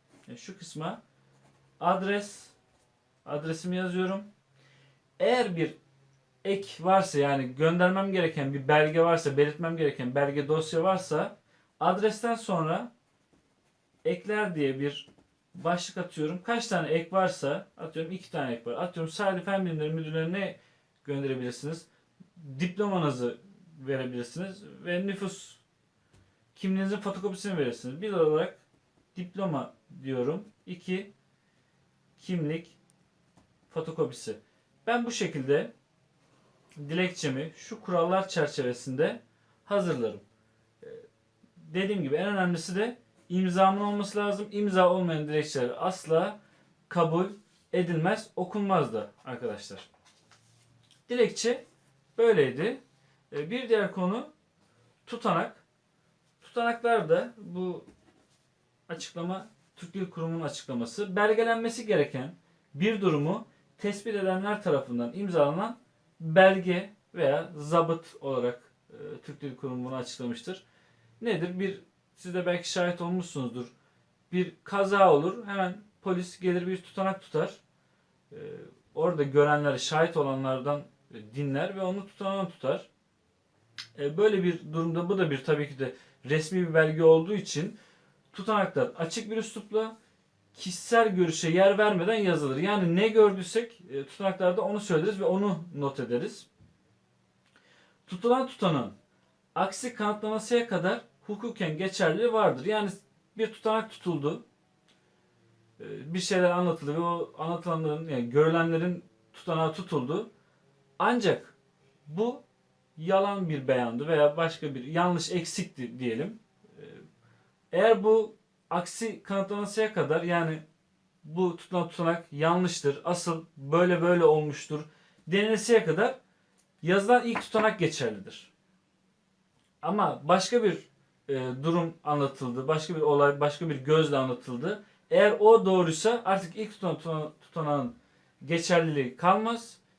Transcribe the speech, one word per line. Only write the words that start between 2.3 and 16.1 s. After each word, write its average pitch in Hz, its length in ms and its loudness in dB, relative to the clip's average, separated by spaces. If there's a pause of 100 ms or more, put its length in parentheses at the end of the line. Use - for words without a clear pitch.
adresimi 160 500 -4
yazıyorum. 185 480 -2 (960)
Eğer 214 360 2
bir 160 180 -2 (720)
ek 196 380 -4
varsa, 185 340 4
yani 135 360 0
göndermem 180 580 2
gereken 160 420 0
bir 135 140 -4
belge 151 320 4
varsa, 160 360 2
belirtmem 156 400 2
gereken 139 380 -2
belge, 143 340 0
dosya 160 340 0
varsa 180 560 -2 (420)
adresten 214 540 0
sonra 185 580 -2 (1120)
ekler 196 500 -2
diye 139 260 0
bir 143 280 -6 (460)
başlık 175 440 -4
atıyorum. 175 440 -6